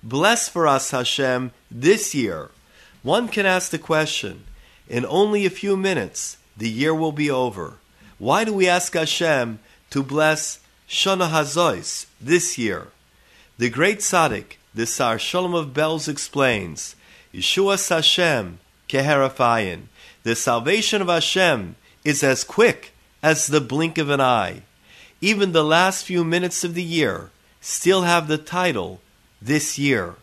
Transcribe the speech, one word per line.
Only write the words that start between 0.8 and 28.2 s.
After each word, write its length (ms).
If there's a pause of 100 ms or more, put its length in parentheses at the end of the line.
Hashem, 600 (200)
this 420
year. 360 (540)
One 260
can 160
ask 260
the 80
question, 640 (460)
"In 160
only 400
a 40
few 280
minutes, 600 (200)
the 120
year 240
will 200
be 180
over. 440 (420)
Why 260
do 100
we 140
ask 260
Hashem 680 (320)
to 120
bless 560 (300)
Shana 400
Hazois 760 (120)
this 380
year?" 300 (680)
The 120
great 300
tzaddik, 580 (160)
the 120
Sar 320
Shalom 360
of 140
Belz, 420
explains, 880 (360)
Yeshuas 540
Hashem 720 (300)
keherafayin. 960 (400)
The 120
salvation 680
of 60
Hashem 680 (260)
is 180
as 220
quick 480 (320)
as 240
the 140
blink 360
of 120
an 100
eye. 440 (580)
Even 320
the 100
last 420
few 200
minutes 400
of 80
the 100
year 460 (320)
still 400
have 260